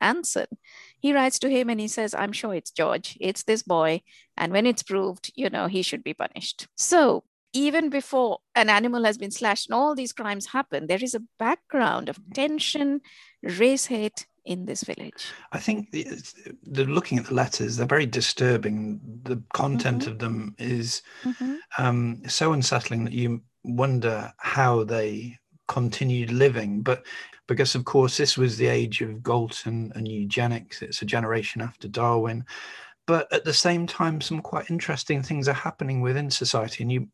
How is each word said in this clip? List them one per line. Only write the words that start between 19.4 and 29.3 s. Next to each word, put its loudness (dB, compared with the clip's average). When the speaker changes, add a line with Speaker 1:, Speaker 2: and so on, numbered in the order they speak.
Speaker 2:
content 0
Speaker 1:
Mm-hmm. -4
Speaker 2:
of -8
them -4
is, -4
Speaker 1:
Mm-hmm. -2
Speaker 2:
um, 0
so 2
unsettling 0
that -4
you -2
wonder 0
how 4
they -2
continued 0
living. 4
But 0
because, 2
of -2
course, 4
this 2
was 2
the 4
age 0
of -6
Galton -2